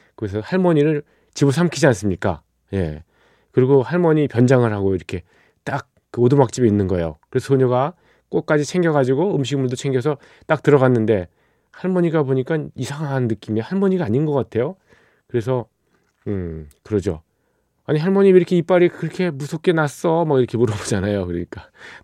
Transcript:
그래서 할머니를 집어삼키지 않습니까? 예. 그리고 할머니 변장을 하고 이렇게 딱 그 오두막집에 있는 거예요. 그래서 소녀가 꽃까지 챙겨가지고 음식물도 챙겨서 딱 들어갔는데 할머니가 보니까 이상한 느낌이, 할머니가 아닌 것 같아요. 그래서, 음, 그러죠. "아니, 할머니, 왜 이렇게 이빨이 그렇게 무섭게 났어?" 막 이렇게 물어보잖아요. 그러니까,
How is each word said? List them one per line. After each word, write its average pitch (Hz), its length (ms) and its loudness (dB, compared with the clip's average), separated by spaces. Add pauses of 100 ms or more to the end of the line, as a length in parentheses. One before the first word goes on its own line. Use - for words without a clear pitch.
(160)
그래서 104 240 -6
할머니를 156 640 0 (320)
집어삼키지 143 520 2
않습니까? 98 540 0 (320)
예. 80 300 -4 (480)
그리고 131 320 4
할머니 156 440 0
변장을 123 460 4
하고 98 220 0
이렇게 87 280 -8 (400)
딱 131 260 -8 (220)
그 117 100 -4
오두막집에 127 460 4
있는 104 200 2
거예요. 85 300 -4 (120)
그래서 - 180 -4
소녀가 131 460 0 (360)
꽃까지 151 360 -2
챙겨가지고 160 680 0
음식물도 131 400 -2
챙겨서 135 420 -2 (300)
딱 156 160 -2
들어갔는데 117 640 4 (440)
할머니가 175 520 0
보니까 131 360 -2 (160)
이상한 135 520 -4
느낌이, 107 320 -4
할머니가 185 460 -2
아닌 120 200 0
것 151 80 -2
같아요. 127 420 -2 (540)
그래서, 120 380 -4 (600)
음, 85 400 -8 (160)
그러죠. 92 380 -4 (640)
"아니, 151 140 -2
할머니, 196 320 4
왜 185 60 6
이렇게 180 200 2
이빨이 175 320 2
그렇게 170 420 -6
무섭게 147 420 -4
났어?" 165 520 0
막 143 140 2
이렇게 123 180 0
물어보잖아요. 101 680 -2
그러니까, 87 440 -8 (340)